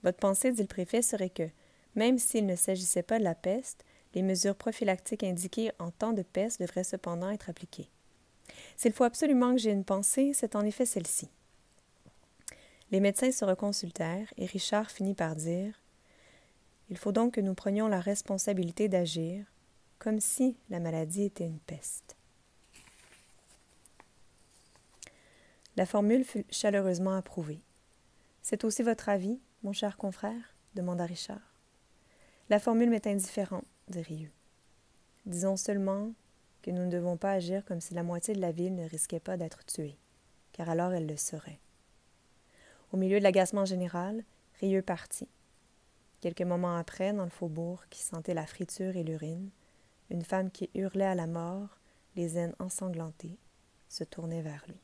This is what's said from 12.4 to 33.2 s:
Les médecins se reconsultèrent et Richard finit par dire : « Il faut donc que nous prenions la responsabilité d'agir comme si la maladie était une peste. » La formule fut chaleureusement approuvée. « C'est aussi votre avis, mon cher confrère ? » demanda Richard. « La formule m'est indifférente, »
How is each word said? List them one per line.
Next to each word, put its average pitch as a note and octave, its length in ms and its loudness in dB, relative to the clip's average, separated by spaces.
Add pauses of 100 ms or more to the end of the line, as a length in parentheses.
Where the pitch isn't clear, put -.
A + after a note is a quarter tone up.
Les G3 80 6
médecins G3+ 320 4
se A3 140 0
reconsultèrent F#3 920 -2
et F#3 80 -2
Richard G#3 460 0
finit G3 240 -2
par D#3+ 200 -2
dire : « F3 460 -4 (1080)
Il F3+ 80 -8
faut G3+ 160 -2
donc A#3 220 4
que A3 60 2
nous F#3+ 120 2
prenions G3+ 340 0
la G3 140 2
responsabilité G3 880 0
d'agir F3 560 0 (540)
comme G#3+ 200 0
si B3+ 380 2 (120)
la F3+ 120 -4
maladie E3 420 0
était F#3+ 220 -2
une D#3+ 140 -6
peste. » - 580 -12 (3500)
La F3+ 80 4
formule A3 400 4
fut - 240 -4
chaleureusement F#3+ 680 2
approuvée. « E3 460 -6 (800)
C'est - 240 -2
aussi A3 180 0
votre A3+ 240 2
avis, G3+ 320 2 (240)
mon G3+ 80 -4
cher G3+ 240 -2
confrère ? » G#3+ 600 -6 (200)
demanda F3+ 300 0
Richard. « F3 500 -10 (960)
La G#3 100 6
formule A#3 300 4
m'est A3+ 180 2
indifférente, » G3 560 -2 (240)